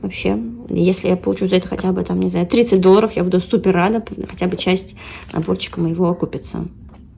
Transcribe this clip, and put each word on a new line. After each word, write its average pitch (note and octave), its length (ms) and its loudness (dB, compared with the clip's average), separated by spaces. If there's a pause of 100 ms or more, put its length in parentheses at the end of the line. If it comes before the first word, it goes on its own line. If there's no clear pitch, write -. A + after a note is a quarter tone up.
вообще. G3 360 -4 (320)
Если F3+ 380 2
я F#3 80 4
получу F#3+ 320 -2
за F#3+ 80 2
это F3+ 120 2
хотя F#3 260 -2
бы, F#3 100 -2
там, F3+ 160 -2
не F#3 100 2
знаю, F3 160 0
тридцать A3+ 360 4
долларов, G#3 340 6
я F3+ 80 0
буду F3+ 160 2
супер F#3 340 2
рада, G#3 300 2 (260)
хотя F3+ 180 -4
бы F3+ 100 -2
часть - 380 -2 (380)
наборчика F3+ 460 -4
моего E3+ 300 0
окупится. - 580 -6 (500)